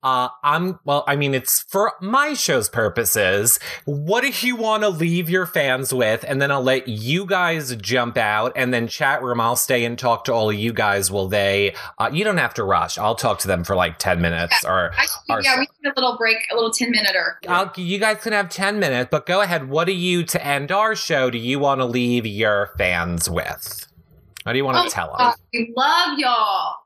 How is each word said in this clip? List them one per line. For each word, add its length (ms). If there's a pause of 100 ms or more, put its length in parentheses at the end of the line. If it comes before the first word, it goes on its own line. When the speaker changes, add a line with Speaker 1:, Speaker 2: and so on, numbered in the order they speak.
Speaker 1:
uh, 260 (140)
I'm, 420
well, 220
I 80
mean, 200
it's 340
for 320
my 340
show's 340
purposes. 920 (240)
What 380
do 100 (120)
you 120
wanna 320
leave 420
your 160
fans 480
with? 320
And 160
then 80
I'll 100
let 280
you 380
guys 500
jump 420
out. 380
And 180
then 140
chat 340
room, 180
I'll 140
stay 300
and 120
talk 280
to 80
all 180
of 60
you 160
guys 400
while 160
they, 480 (220)
uh, 140
you 120
don't 140
have 160
to 100
rush. 340
I'll 160
talk 240
to 80
them 160
for, 140
like, 240
ten 200
minutes 440
Speaker 2:
Yeah, 60
Speaker 1:
or, 280
Speaker 2:
I, 80 (260)
Speaker 1:
or 100
Speaker 2:
yeah, 120
Speaker 1:
so. 60
Speaker 2:
we 80 (160)
need 80
a 80
little 180
break, 200 (120)
a 60
little 160
ten 180
minute 240
or 320
Speaker 1:
I'll, 300
you 240
guys 200
can 120
have 160
ten 320
minutes, 320
but 140
go 160
ahead. 280
What 140
do 80
you, 320
to 200
end 280
our 240
show, 340
do 80
you 220
wanna 260
leave 400
your 220 (300)
fans 500
with? 580 (580)
What 80
do 60
you 60
wanna 220
Speaker 2:
Oh, 20
Speaker 1:
tell 220
'em? 40 (140)
Speaker 2:
uh, 40 (200)
we 240
love 420
y'all. 680